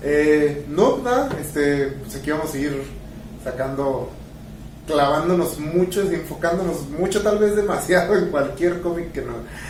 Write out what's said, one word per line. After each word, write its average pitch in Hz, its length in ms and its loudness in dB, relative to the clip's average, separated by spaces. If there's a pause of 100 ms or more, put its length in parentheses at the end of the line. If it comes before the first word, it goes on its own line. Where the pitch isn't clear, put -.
Eh, 147 680 4
no, 196 300 4
nada, 247 420 0
este, 143 480 2 (140)
pues 110 140 -12
aquí 139 140 -4
vamos 156 200 -2
a - 20 -8
seguir 139 300 -2 (600)
sacando, 135 680 -2 (760)
clavándonos 151 720 2
mucho 180 460 2
y 170 100 0
enfocándonos 165 760 -2
mucho, 196 320 0
tal 208 160 4
vez 208 180 4
demasiado, 185 600 2
en 170 140 2
cualquier 170 500 0
cómic 170 300 -4
que 135 120 -6
no, 120 100 -6 (380)